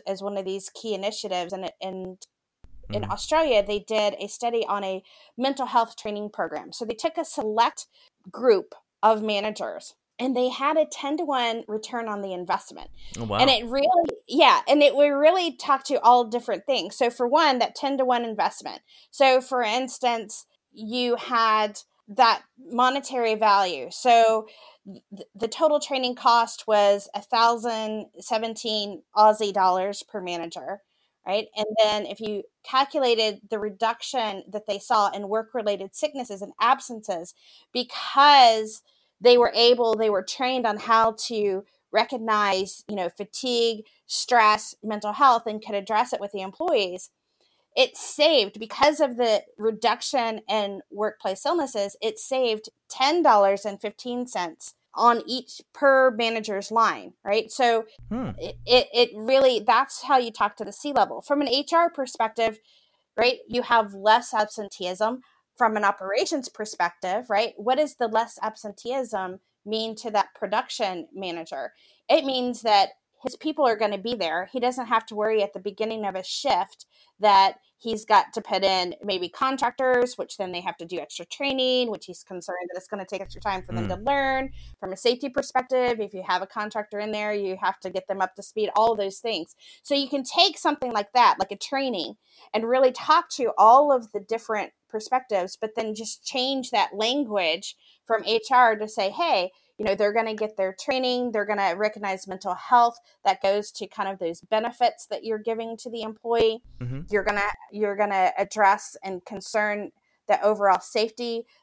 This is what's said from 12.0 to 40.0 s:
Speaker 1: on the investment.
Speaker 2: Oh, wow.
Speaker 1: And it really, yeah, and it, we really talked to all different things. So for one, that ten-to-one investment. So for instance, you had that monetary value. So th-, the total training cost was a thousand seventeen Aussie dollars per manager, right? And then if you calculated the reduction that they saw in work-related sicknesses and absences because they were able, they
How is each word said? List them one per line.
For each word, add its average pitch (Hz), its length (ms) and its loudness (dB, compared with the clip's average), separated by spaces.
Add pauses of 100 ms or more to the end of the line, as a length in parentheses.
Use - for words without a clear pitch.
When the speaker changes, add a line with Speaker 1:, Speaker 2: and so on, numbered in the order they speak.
Speaker 1:
on 202 140 -6
the 196 120 -8
investment. 180 560 -6 (280)
Speaker 2:
Oh, 117 80 -8
wow. 104 140 -2
Speaker 1:
And 262 100 6
it 240 160 2
really, 302 440 2 (180)
yeah, 262 400 6
and 285 160 6
it, 277 120 6
we 294 120 6
really 311 480 4
talked - 320 -2
to 269 140 0
all 240 240 8
different 220 400 -6
things. 208 300 -2
So 240 140 2
for 240 180 -2
one, 277 320 4
that - 160 -2
ten-to-one 254 480 0
investment. 180 580 -4 (300)
So 262 300 4
for 254 200 -2
instance, 233 840 -2 (260)
you 240 440 -2
had 220 640 0 (280)
that 226 340 2 (160)
monetary 254 800 0
value. 196 560 2
So 226 560 4 (360)
th-, - 520 -18
the 220 120 -4
total 294 320 2
training 262 360 -4
cost 233 500 2
was 202 480 4
a 202 80 -6
thousand 226 840 0 (120)
seventeen 220 840 -4 (120)
Aussie 214 380 6
dollars 185 500 2
per - 160 -10
manager, 175 640 -8 (440)
right? 208 300 -2
And 214 120 -4 (160)
then 208 240 0
if 202 120 -12
you 214 240 -6 (200)
calculated 247 840 0
the 214 100 -4
reduction 214 920 -4
that 208 180 -10
they 202 120 -4
saw 214 320 2
in 202 180 -8
work-related 208 640 -4
sicknesses 262 460 -6
and 196 180 -14
absences 220 760 -2 (360)
because 247 1080 6 (400)
they 247 160 8
were 240 160 6
able, 233 400 4
they 220 160 0